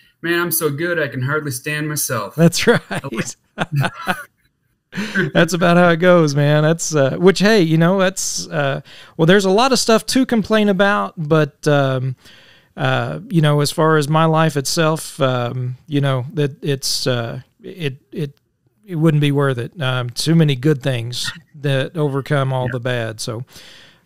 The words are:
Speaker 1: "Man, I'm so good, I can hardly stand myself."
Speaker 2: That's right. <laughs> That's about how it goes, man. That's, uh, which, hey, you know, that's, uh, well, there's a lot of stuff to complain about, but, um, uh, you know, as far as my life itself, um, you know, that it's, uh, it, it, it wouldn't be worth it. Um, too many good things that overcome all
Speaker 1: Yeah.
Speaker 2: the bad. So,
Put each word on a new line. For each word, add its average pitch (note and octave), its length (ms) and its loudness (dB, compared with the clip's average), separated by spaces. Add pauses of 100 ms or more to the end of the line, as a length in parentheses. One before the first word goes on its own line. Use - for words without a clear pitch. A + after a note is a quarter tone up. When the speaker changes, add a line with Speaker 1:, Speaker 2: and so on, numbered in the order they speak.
(200)
Speaker 1:
"Man, E3+ 200 -2
I'm E3+ 100 -2
so D#3 200 -2
good, E3+ 280 -4
I E3 80 0
can B2+ 160 -6
hardly D3 300 -2
stand D3+ 360 -6
myself." B2 460 -6
Speaker 2:
That's D#3+ 320 2
right. - 680 -2 (200)
<laughs> D3 300 -2 (1500)
That's F3 200 2
about F3 240 2
how F3 140 6
it E3 80 2
goes, E3+ 360 4
man. D3 300 2
That's, D#3+ 320 0
uh, C3+ 200 2
which, F3+ 220 4
hey, G#3 240 4
you D#3+ 160 2
know, F3 220 2
that's, F#3 480 -4
uh, C#3+ 320 -4 (360)
well, E3 100 2
there's F#3+ 180 6
a F#3+ 60 2
lot A#3+ 220 2
of A3+ 60 2
stuff A3 280 2
to C4 200 2
complain G#3+ 420 2
about, G3+ 480 0
but, D3+ 520 0
um, C3 480 0 (600)
uh, C3 520 -2
you E3+ 120 0
know, D3 200 4
as D3 100 0
far D#3+ 280 2
as C#3+ 100 -2
my D#3 160 2
life D#3+ 320 0
itself, D#3 640 -2
um, B2+ 560 -2 (100)
you C#3+ 140 -2
know, C3+ 320 0
that D3 320 -4
it's, C#3 420 -4
uh, B2 340 -4 (220)
it, D3 360 -8 (120)
it, D3+ 260 -8 (500)
it F3+ 100 -8
wouldn't D3+ 240 4
be C#3+ 120 2
worth C#3 260 2
it. A#2+ 240 -8
Um, B2+ 280 -2
too - 240 0
many D3+ 220 4
good C#3 260 0
things A#2+ 480 -4 (260)
that C3+ 400 -2
overcome C#3 580 -2
all B2+ 120 -2
Speaker 1:
Yeah. B2 60 -6
Speaker 2:
the B2+ 80 -6
bad. A2+ 400 -4
So, B2 240 -8 (600)